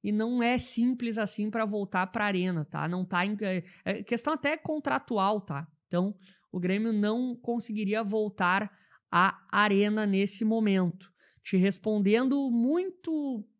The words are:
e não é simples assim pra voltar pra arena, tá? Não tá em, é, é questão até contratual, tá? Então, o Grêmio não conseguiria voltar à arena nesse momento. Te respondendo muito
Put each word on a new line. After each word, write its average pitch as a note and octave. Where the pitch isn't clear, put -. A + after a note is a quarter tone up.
e G3+
não A#3
é A#3+
simples A#3+
assim G#3+
pra A3
voltar G3+
pra G#3
arena, F3+
tá? D3
Não F3+
tá F3+
em, G#3
é, F#3
é F#3+
questão A#3
até D4
contratual, A#3+
tá? C#3+
Então, F#3+
o F#3
Grêmio G3+
não A#3
conseguiria A3
voltar G3+
à F3+
arena G#3
nesse G3
momento. G3+
Te -
respondendo G#3+
muito D4